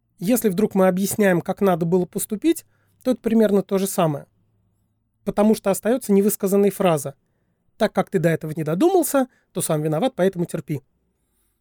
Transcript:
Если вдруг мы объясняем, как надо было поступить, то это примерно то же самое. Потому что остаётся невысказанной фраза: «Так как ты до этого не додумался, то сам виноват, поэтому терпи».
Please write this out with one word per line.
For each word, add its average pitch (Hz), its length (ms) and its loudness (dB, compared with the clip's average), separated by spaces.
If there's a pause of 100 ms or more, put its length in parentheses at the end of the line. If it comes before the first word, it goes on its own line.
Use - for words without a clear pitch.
(200)
Если 226 300 0
вдруг 196 260 -2
мы 185 120 4
объясняем, 185 540 0
как - 200 -6
надо 180 240 2
было 180 200 0
поступить, - 600 -4 (380)
то 254 80 -2
это 240 100 -4
примерно 214 400 2
то 196 160 -2
же 190 100 -2
самое. 151 400 -2 (1000)
Потому 208 300 2
что 202 160 -4
остаётся 208 420 -2
невысказанной 196 580 2
фраза: 156 440 -2 (640)
«Так 214 160 -2
как 185 160 -2
ты 190 100 -2
до 165 100 2
этого 156 260 -4
не 165 80 -6
додумался, 277 640 2 (240)
то 185 100 -8
сам 156 200 -2
виноват, 160 340 -2
поэтому 175 300 0
терпи». 156 360 -8 (800)